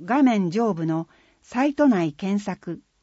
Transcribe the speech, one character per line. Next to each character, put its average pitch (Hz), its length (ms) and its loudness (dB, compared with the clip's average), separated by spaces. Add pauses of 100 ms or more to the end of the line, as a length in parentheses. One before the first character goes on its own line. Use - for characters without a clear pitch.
画 226 180 0
面 208 300 4
上 214 220 0
部 165 120 -4
の 160 220 -2 (360)
サ 247 200 -4
イ 294 120 0
ト 294 120 4
内 175 240 2
検 196 320 -4
索 175 380 -10 (220)